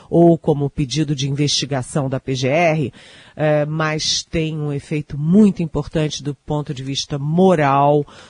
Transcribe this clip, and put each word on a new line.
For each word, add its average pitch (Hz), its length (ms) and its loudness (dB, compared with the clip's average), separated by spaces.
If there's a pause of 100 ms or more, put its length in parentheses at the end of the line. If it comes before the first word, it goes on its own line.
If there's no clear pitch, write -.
ou 170 280 6
como 143 320 0
pedido 147 440 -4
de 139 160 -2
investigação 139 800 -2
da 131 120 -4
P - 140 -6
G 127 140 -2
R, 156 460 0 (420)
é, 151 300 0
mas 156 580 -4
tem 160 340 -4
um 147 140 -4
efeito 147 460 -6
muito 180 440 4
importante 151 600 -4
do 143 100 -6
ponto 147 400 -6
de 131 100 -12
vista 139 340 -8
moral, 147 880 2 (240)